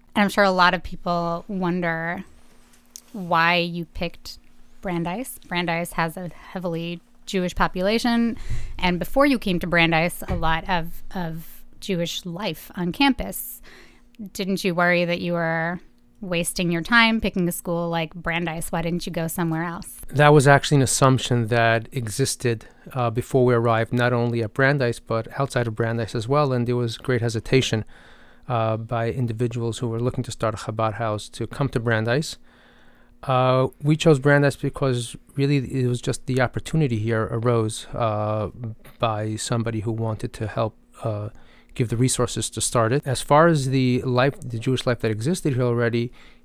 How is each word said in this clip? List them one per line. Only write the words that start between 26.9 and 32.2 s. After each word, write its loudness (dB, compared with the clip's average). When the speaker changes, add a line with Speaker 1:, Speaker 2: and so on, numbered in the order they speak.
Speaker 2:
great -2
hesitation, 0
uh, 0
by -2
individuals -2
who -4
were -4
looking -2
to -8
start -2
a -10
Chabad -2
house -4
to -8
come -2
to -2
Brandeis. 0